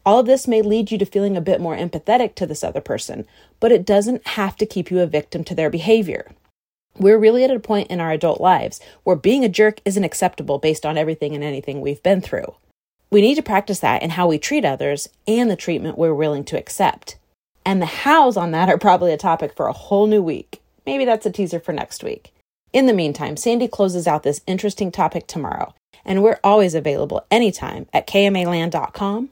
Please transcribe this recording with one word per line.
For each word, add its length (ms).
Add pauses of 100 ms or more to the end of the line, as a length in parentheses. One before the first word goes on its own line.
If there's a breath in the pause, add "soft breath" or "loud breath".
All 140
of 60
this 220
may 140
lead 280
you 100
to 60
feeling 300
a 60
bit 180
more 160
empathetic 600
to 100
this 180
other 180
person, 440 (340 soft breath)
but 140
it 120
doesn't 420
have 300
to 80
keep 240
you 100
a 80
victim 360
to 120
their 160
behavior. 560 (680)
We're 220
really 260
at 60
a 100
point 300
in 100
our 120
adult 280
lives 400 (240 loud breath)
where 120
being 280
a 60
jerk 340
isn't 200
acceptable 560
based 260
on 100
everything 380
and 100
anything 380
we've 220
been 180
through. 320 (560)
We 120
need 120
to 80
practice 380
that 240
in 80
how 160
we 100
treat 260
others 460 (180)
and 220
the 60
treatment 420
we're 160
willing 300
to 120
accept. 600 (500)
And 160
the 60
hows 500
on 140
that 180
are 80
probably 340
a 60
topic 380
for 100
a 80
whole 320
new 160
week. 400 (240)
Maybe 180
that's 220
a 60
teaser 280
for 140
next 300
week. 280 (420)
In 120
the 80
meantime, 440
Sandy 300
closes 380
out 160
this 240
interesting 460
topic 340
tomorrow, 480 (320 soft breath)
and 160
we're 220
always 320
available 560
anytime 600
at 140
K 220
M 80
A 100
land 260
dot 220
com 380